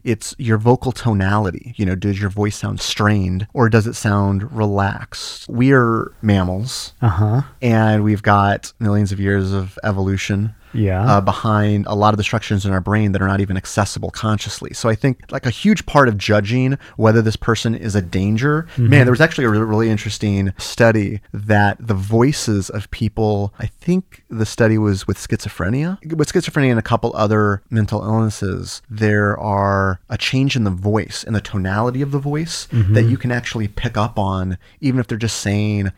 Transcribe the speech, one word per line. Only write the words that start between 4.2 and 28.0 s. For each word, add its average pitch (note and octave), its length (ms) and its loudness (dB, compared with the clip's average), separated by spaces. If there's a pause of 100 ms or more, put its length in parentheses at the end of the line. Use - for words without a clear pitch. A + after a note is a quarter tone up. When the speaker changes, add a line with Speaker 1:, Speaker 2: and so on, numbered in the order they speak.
Speaker 1:
relaxed? G2+ 920 -4
We're A#2+ 640 4 (100)
mammals. G2 800 0
Speaker 2:
Uh-huh. G#2 400 2 (200)
Speaker 1:
And A2 420 4
we've G#2 200 0
got G2+ 560 2
millions G#2 320 2
of F#2+ 80 -6
years G2 340 0
of F#2+ 300 -6
evolution G2 680 -2 (200)
Speaker 2:
Yeah. F#2+ 360 0
Speaker 1:
uh, G2+ 120 4
behind G#2 640 0
a G#2+ 80 -4
lot G#2 180 4
of G#2 40 0
the G#2 60 -2
structures G#2 420 -2
in G2 80 0
our F#2 80 0
brain G#2 320 2
that F#2+ 80 -2
are F#2+ 80 2
not G2 100 0
even G2 160 -2
accessible G2 560 -4
consciously. - 600 -4
So - 160 -2
I A2 60 2
think, C3 260 -2 (100)
like, C3+ 140 -8
a B2 40 -2
huge G3+ 360 0
part C#3 240 4
of G#2 80 2
judging A#2 600 0 (200)
whether A2 240 6
this G#2+ 160 0
person A2+ 360 -2
is G2+ 220 -6
a G2+ 60 2
danger, A2 760 0
Speaker 2:
Mm-hmm. A#2+ 140 2
Speaker 1:
man, C#3 160 8
there B2+ 60 4
was B2 100 2
actually D#3+ 240 2
a A2+ 40 4
re-, G#2+ 100 2
really A2 300 2
interesting G#2 680 -2
study A2 640 2 (120)
that G#2 460 2
the A2+ 140 -4
voices A2 760 0
of G#2 220 -10
people, G#2 680 -2
I A2+ 80 -6
think - 640 -4
the A2 160 -4
study A2 320 2
was G2+ 300 0
with G2 100 -4
schizophrenia. B2+ 800 -6 (160)
With D3+ 200 -2
schizophrenia D3 380 0
and A#2 80 2
a - 20 2
couple A#2 340 -2
other G#2 540 2
mental G#2 340 0